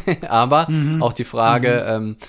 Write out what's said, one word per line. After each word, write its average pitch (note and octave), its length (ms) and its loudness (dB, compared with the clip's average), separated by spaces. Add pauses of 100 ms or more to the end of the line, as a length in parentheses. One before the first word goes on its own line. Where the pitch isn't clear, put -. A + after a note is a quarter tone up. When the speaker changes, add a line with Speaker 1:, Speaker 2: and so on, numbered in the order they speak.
Speaker 1:
<laughs> - 280 -4
Aber C#3+ 400 2
Speaker 2:
Mhm. D#3 320 0
Speaker 1:
auch A#2 120 0
die B2 100 -6
Frage, A#2+ 600 2 (160)
Speaker 2:
Mhm. A2 120 -6
Speaker 1:
ähm, G#2+ 60 -14 (120)